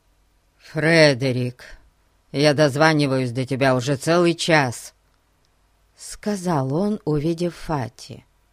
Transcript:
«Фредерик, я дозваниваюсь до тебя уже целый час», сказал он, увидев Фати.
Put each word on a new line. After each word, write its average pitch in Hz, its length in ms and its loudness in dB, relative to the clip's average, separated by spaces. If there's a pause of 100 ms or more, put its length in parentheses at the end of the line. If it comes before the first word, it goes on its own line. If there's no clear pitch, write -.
(580)
«Фредерик, 139 1040 2 (680)
я 147 220 2
дозваниваюсь 143 800 2
до 127 140 -4
тебя 131 280 0
уже 127 220 -2
целый 170 380 2
час», 147 600 -2 (1040)
сказал 175 760 -4
он, 208 320 -2
увидев 165 520 -2
Фати. - 680 -10 (280)